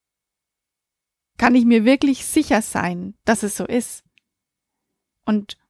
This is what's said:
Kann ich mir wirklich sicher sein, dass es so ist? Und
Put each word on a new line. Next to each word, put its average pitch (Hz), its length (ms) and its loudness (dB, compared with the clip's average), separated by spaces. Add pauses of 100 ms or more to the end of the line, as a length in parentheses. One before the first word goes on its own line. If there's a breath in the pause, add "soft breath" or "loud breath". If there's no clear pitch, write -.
(1400)
Kann 240 160 2
ich 247 100 6
mir 226 220 4
wirklich 269 400 2
sicher 269 340 0
sein, 180 540 -8 (100)
dass 220 180 0
es 202 140 -6
so 185 80 -6
ist? - 400 -6 (1200)
Und 214 320 -4 (140)